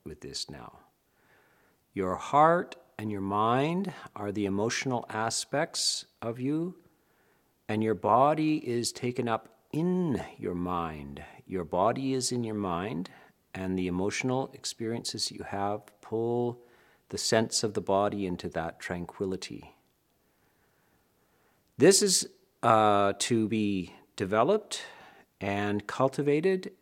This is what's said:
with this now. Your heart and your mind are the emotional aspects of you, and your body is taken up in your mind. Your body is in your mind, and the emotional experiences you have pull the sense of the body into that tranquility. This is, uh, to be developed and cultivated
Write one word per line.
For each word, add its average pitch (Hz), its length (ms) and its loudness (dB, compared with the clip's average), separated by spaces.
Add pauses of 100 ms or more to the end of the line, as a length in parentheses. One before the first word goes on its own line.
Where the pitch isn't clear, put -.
with 78 160 -14
this - 280 -10
now. - 300 -16 (1120)
Your 92 220 -2
heart 160 640 4 (200)
and 107 140 -6
your 101 100 -4
mind 131 720 0 (220)
are 104 160 -6
the 101 160 0
emotional 113 640 -2
aspects - 960 -2 (160)
of 117 160 -6
you, 156 380 -2 (920)
and 107 140 0
your 110 140 2
body 147 640 4
is 120 340 -4
taken 123 360 -4
up 113 200 -2 (240)
in 170 500 0 (160)
your 95 160 -4
mind. 80 680 -4 (220)
Your 92 200 -6
body 120 500 0
is 127 160 -2
in 123 140 -2
your 110 100 -4
mind, 104 560 -4 (420)
and 92 240 -2
the 92 120 0
emotional 107 640 -2
experiences - 800 -6
you 101 100 -12
have 101 580 -6
pull 120 600 -2 (480)
the - 100 -8
sense - 460 2
of 104 100 -2
the 107 60 -2
body 98 460 2
into 90 240 -4
that 82 280 -6
tranquility. - 960 -8 (2000)
This 180 240 8
is, 196 280 2 (340)
uh, 104 560 6
to 113 300 2
be 101 460 -2 (220)
developed 117 640 2 (580)
and 101 460 -2
cultivated 156 960 0